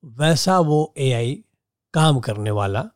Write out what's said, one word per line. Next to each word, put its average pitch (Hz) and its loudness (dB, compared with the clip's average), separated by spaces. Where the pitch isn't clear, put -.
वैसा 156 2
वो 151 2
एआई 131 -2
काम 156 4
करने 107 -4
वाला 101 -2